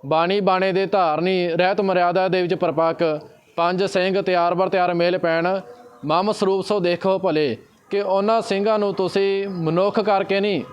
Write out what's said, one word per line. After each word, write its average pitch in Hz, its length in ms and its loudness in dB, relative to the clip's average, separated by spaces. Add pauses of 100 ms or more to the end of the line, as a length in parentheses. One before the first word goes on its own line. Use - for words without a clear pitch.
ਬਾਣੀ 165 340 0
ਬਾਣੇ 190 320 2
ਦੇ 190 140 0
ਧਾਰਨੀ 175 640 0
ਰਹਿਤ 180 340 0
ਮਰਿਆਦਾ 185 460 2
ਦੇ 185 140 0
ਵਿੱਚ 175 120 0
ਪਰਪੱਕ 165 640 0 (360)
ਪੰਜ 175 280 0
ਸਿੰਘ 190 380 0
ਤਿਆਰ 175 320 2
ਬਰ 180 160 0
ਤਿਆਰ 180 240 0
ਮਿਲ 175 240 0
ਪੈਣ, 170 420 0 (460)
"ਮਮ 180 260 0
ਸਰੂਪ 190 340 0
ਸੋ 208 140 0
ਦੇਖੋ 175 400 0
ਭਲੇ", 151 380 0 (320)
ਕਿ 202 120 -2
ਉਹਨਾਂ 202 400 0
ਸਿੰਘਾਂ 202 380 0
ਨੂੰ 202 140 -2
ਤੁਸੀਂ 196 540 0
ਮਨੁੱਖ 180 520 0
ਕਰਕੇ 196 400 0
ਨਹੀਂ 196 220 0 (120)